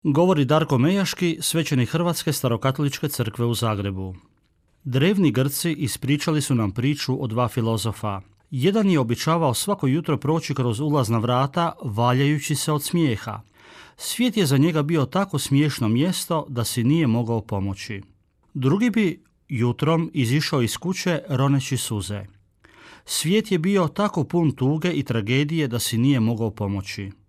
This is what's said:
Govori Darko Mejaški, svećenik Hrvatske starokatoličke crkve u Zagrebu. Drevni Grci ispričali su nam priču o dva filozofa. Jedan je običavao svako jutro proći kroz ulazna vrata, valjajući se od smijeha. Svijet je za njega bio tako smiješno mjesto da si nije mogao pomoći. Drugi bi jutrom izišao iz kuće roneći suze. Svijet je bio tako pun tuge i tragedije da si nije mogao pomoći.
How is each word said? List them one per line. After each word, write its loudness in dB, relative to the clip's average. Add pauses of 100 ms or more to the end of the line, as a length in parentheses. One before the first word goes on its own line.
Govori 4
Darko 2
Mejaški, 0
svećenik 0
Hrvatske -2
starokatoličke -2
crkve -2
u 0
Zagrebu. -4 (680)
Drevni 2
Grci 0
ispričali -2
su 0
nam 0
priču -2
o -4
dva 0
filozofa. -2 (300)
Jedan 2
je 4
običavao 0
svako -2
jutro 0
proći -2
kroz -2
ulazna 2
vrata, 0 (120)
valjajući 0
se -2
od 0
smijeha. -2 (560)
Svijet -2
je 4
za 4
njega 2
bio 2
tako -2
smiješno 2
mjesto 0
da -4
si -2
nije 4
mogao 0
pomoći. -6 (520)
Drugi 2
bi 0 (260)
jutrom 0
izišao 0
iz -2
kuće -2
roneći 0
suze. -6 (800)
Svijet 0
je 2
bio 2
tako -2
pun 2
tuge 0
i -2
tragedije 0
da -4
si -2
nije 4
mogao 0
pomoći. -6 (180)